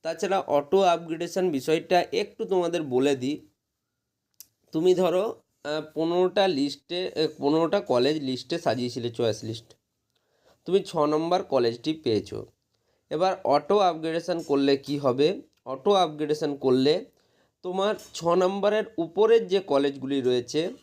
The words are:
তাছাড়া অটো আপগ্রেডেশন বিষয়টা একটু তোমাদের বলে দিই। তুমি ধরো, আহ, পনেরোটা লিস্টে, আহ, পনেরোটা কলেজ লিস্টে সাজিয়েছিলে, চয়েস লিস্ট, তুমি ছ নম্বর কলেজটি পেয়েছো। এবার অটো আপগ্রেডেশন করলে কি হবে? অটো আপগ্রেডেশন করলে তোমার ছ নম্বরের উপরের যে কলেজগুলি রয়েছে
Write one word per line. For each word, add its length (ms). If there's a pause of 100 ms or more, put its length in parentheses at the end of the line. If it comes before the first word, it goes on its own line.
তাছাড়া 380
অটো 420
আপগ্রেডেশন 680
বিষয়টা 640
একটু 320
তোমাদের 360
বলে 340
দিই। 320 (1200)
তুমি 240
ধরো, 460 (220)
আহ, 180 (120)
পনেরোটা 540
লিস্টে, 680
আহ, 120 (100)
পনেরোটা 420
কলেজ 440
লিস্টে 360
সাজিয়েছিলে, 500
চয়েস 340
লিস্ট, 320 (880)
তুমি 140
ছ 160
নম্বর 480
কলেজটি 500
পেয়েছো। 520 (640)
এবার 340
অটো 340
আপগ্রেডেশন 640
করলে 360
কি 200
হবে? 440 (240)
অটো 280
আপগ্রেডেশন 600
করলে 500 (580)
তোমার 320 (180)
ছ 100
নম্বরের 600 (140)
উপরের 500
যে 120
কলেজগুলি 640
রয়েছে 600